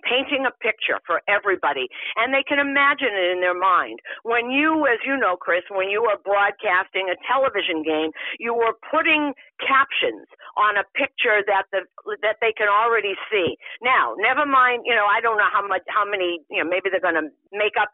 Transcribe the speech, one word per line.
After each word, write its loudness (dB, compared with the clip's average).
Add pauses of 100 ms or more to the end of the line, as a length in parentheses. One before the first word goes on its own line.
painting 0
a 0
picture -2
for -2
everybody, 0 (320)
and 0
they 0
can 0
imagine 2
it 2
in -2
their 2
mind. 0 (260)
When -2
you, 2
as 2
you -2
know, 2
Chris, 0
when -2
you 0
are 0
broadcasting 0
a -2
television 0
game, -2 (240)
you -4
are 0 (160)
putting 2 (320)
captions 0 (320)
on 2
a 0
picture 0
that 2
the, -4 (320)
that 0
they 2
can 0
already 2 (160)
see. 0 (240)
Now, 2
never 2
mind, 2
you 0
know, 2
I 2
don't 2
know 4
how 0
much, -2
how 0
many, -2
you -2
know, 0
maybe 0
they're 0
gonna -2 (160)
make -2
up 0